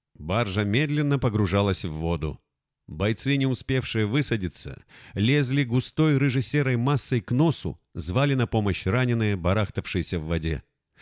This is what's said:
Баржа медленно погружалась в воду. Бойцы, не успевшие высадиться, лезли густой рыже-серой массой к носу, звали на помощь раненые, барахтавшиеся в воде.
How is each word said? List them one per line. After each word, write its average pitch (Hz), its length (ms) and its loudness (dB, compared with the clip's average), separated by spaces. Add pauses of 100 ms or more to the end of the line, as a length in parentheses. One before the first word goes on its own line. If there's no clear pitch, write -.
(140)
Баржа 101 500 0
медленно 143 540 2
погружалась 101 640 2
в 85 80 -4
воду. 78 480 -2 (460)
Бойцы, 107 500 0
не 135 100 0
успевшие 123 580 -2
высадиться, 104 800 -4 (300)
лезли 135 500 2
густой 131 540 2
рыже-серой 131 580 0
массой 127 440 0
к - 120 -4
носу, 135 480 -2 (140)
звали 117 400 0
на 123 120 0
помощь 101 380 0
раненые, 113 520 0
барахтавшиеся 92 800 -2
в 78 80 -6
воде. 80 360 -2 (400)